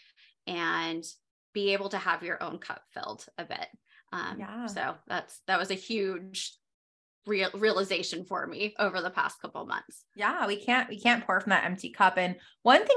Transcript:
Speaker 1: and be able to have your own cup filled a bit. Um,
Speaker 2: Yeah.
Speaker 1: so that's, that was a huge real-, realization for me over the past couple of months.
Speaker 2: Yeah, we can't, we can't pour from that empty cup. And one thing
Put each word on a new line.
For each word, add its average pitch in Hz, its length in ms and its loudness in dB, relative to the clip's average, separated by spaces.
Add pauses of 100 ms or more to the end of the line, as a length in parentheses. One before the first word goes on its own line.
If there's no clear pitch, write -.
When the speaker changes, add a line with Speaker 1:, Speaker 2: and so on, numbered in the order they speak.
(460)
Speaker 1:
and 165 580 -2 (500)
be 202 180 2
able 196 180 -2
to 202 80 -2
have 175 240 0
your 175 200 -6
own 175 160 -6
cup - 240 -12 (100)
filled - 320 -10 (140)
a 170 60 -6
bit. - 240 -8 (440)
Um, 180 260 -6
Speaker 2:
Yeah. 208 280 -10
Speaker 1:
so 175 280 -4 (120)
that's, - 400 -8
that 190 120 2
was 190 120 -2
a 190 40 -4
huge 190 800 -6 (720)
real-, 190 280 2
realization 196 680 0
for 175 220 -4
me 202 320 -4
over 185 220 2
the 175 100 -2
past - 300 -2
couple 160 220 -10
of - 60 -12
months. - 360 -8 (100)
Speaker 2:
Yeah, 233 320 0
we 202 100 0
can't, 240 320 2
we 208 120 -10
can't 240 260 4
pour 190 140 2
from 202 100 0
that 185 140 6
empty - 260 -4
cup. 185 280 4
And 180 180 2 (260)
one 285 240 10
thing 523 100 8